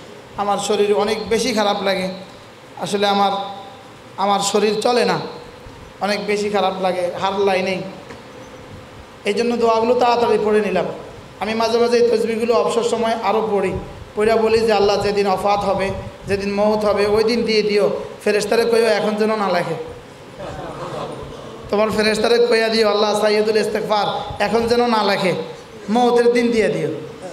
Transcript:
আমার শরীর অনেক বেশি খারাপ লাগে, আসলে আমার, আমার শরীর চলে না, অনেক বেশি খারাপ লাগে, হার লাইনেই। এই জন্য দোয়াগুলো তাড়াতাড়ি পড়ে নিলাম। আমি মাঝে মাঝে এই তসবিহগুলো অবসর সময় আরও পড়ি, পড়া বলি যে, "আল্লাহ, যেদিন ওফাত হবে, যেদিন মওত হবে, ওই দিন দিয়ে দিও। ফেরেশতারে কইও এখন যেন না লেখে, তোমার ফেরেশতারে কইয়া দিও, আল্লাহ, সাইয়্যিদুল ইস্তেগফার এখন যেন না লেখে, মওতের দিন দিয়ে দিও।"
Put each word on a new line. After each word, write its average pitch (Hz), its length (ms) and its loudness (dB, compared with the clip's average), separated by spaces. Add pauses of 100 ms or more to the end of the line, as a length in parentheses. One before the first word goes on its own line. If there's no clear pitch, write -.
(360)
আমার 202 220 -2
শরীর 208 360 0
অনেক 208 340 0
বেশি 226 240 0
খারাপ 202 300 0
লাগে, 190 260 -2 (720)
আসলে 196 260 0
আমার, 202 260 2 (840)
আমার 196 240 0
শরীর 214 400 0
চলে 240 240 2
না, 180 140 0 (840)
অনেক 190 260 -2
বেশি 208 240 -2
খারাপ 190 220 0 (100)
লাগে, 180 280 -2 (100)
হার 190 200 -2
লাইনেই। 190 420 0 (1400)
এই 208 100 0
জন্য 240 220 0
দোয়াগুলো 226 380 2
তাড়াতাড়ি 233 500 4
পড়ে 214 160 4
নিলাম। 185 240 0 (560)
আমি 214 140 -4
মাঝে 226 240 2
মাঝে 240 180 4
এই 233 220 4
তসবিহগুলো 226 360 0
অবসর 214 280 2
সময় 226 420 0
আরও 208 280 0
পড়ি, 190 200 0 (440)
পড়া 220 200 4
বলি 220 240 4
যে, 220 120 4
"আল্লাহ, 202 300 4
যেদিন 202 240 2
ওফাত 202 340 2
হবে, 190 300 0 (380)
যেদিন 196 260 -2
মওত 208 300 2
হবে, 202 220 2
ওই 214 180 4
দিন 226 180 2
দিয়ে 214 200 2
দিও। 202 280 2 (340)
ফেরেশতারে 214 400 2
কইও 226 220 4
এখন 214 280 2
যেন 214 220 0
না 196 120 -2
লেখে, 170 460 -4 (1800)
তোমার 214 200 2
ফেরেশতারে 214 560 2
কইয়া 226 220 2
দিও, 220 220 4
আল্লাহ, 208 300 2
সাইয়্যিদুল 214 360 2
ইস্তেগফার 202 500 0 (360)
এখন 220 240 0
যেন 240 200 2
না 220 160 2
লেখে, 196 300 0 (580)
মওতের 240 420 4
দিন 240 180 2
দিয়ে 214 180 2
দিও।" 160 200 -2 (440)